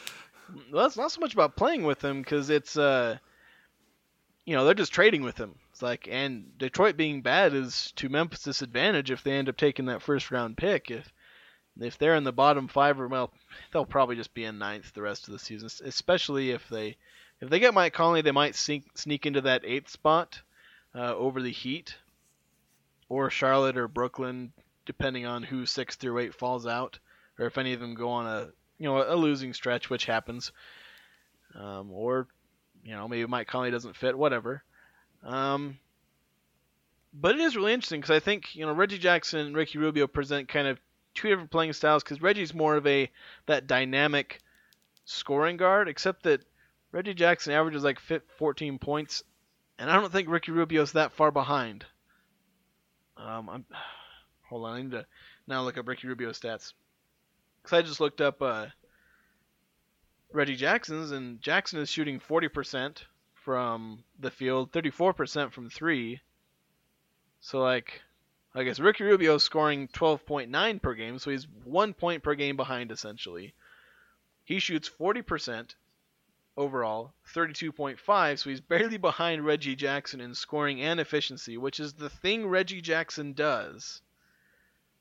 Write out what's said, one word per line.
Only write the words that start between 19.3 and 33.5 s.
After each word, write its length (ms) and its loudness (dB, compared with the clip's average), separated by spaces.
that 220 2
eighth 240 -4
spot, 520 2
uh, 180 -2
over 260 -2
the 120 -4
Heat 420 -8
or 220 -2
Charlotte 480 2
or 80 -2
Brooklyn, 640 -6
depending 420 -4
on 180 -6
who 200 -6
six 300 -6
through 240 -4
eight 160 -4
falls 320 -4
out, 320 -4
or 80 -2
if 100 -4
any 160 -2
of 80 -6
them 140 -8
go 160 -4
on 160 -2
a, 220 -4
you 80 -6
know, 160 4
a 120 2
losing 400 2
stretch, 340 -2
which 180 -2
happens, 460 -2
um, 380 -12
or, 340 -2
you 80 -14
know, 160 -8
maybe 180 -2
Mike 200 -2
Conley 240 -2